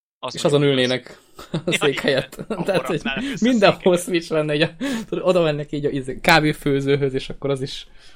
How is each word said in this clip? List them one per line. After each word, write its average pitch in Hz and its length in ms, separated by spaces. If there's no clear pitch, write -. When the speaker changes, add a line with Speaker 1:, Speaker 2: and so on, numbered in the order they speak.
Speaker 1:
Az 127 160
Speaker 2:
És 165 80
Speaker 1:
mondjuk 147 200
Speaker 2:
azon - 0
Speaker 1:
igaz. 139 160
Speaker 2:
ülnének - 260
a - 180
Speaker 1:
Ja, - 80
Speaker 2:
szék 202 120
Speaker 1:
igen. - 120
Speaker 2:
helyett. 135 320
Speaker 1:
Akkor 180 300
Speaker 2:
Tehát, 185 220
hogy 156 160
Speaker 1:
raknál 139 300
össze 208 160
Speaker 2:
mindenhol 196 480
Speaker 1:
székeket. 175 80
Speaker 2:
Switch 170 260
lenne, 151 240
így 151 80
a, 156 140
tudod, 165 200
oda 175 140
mennek 147 300
így 147 120
a, 139 60
izé, 131 300
kávéfőzőhöz, 143 960
és - 140
akkor 139 220
az 131 120
is, - 240